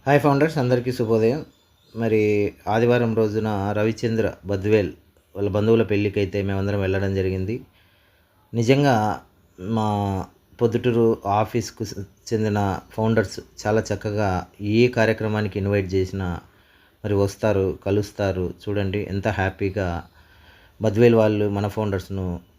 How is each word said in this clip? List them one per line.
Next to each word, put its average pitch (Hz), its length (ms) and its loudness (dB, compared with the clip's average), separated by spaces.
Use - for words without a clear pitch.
హాయ్ 143 100 6
ఫౌండర్స్, 151 380 2
అందరికీ 123 340 0
శుభోదయం. 113 520 2
మరి 107 560 0
ఆదివారం 117 460 2
రోజున 107 640 -2
రవిచంద్ర 110 540 -2
బద్వేల్ 101 460 2
వాళ్ళ 101 120 -2
బంధువుల 107 340 4
పెళ్ళికైతే 101 600 0
మేమందరం 98 380 -2
వెళ్ళడం 98 340 -2
జరిగింది. 95 460 -2
నిజంగా 117 680 2
మా 101 640 -2
పొద్దుటూరు 113 640 2
ఆఫీస్కు 110 580 -2
స-, 101 100 -12
చెందిన 104 460 0
ఫౌండర్స్ 110 480 0
చాలా 110 160 2
చక్కగా 101 520 -2
ఏ 110 280 2
కార్యక్రమానికి 107 680 0
ఇన్వైట్ 98 360 -2
చేసినా 92 440 -2
మరి 104 100 -2
వస్తారు, 98 720 0
కలుస్తారు. 98 680 -2
చూడండి 101 420 -4
ఎంత 98 180 -4
హ్యాపీగా 95 760 -4
బద్వేల్ 113 320 6
వాళ్ళు 107 340 4
మన 101 200 -2
ఫౌండర్స్ను 95 720 -4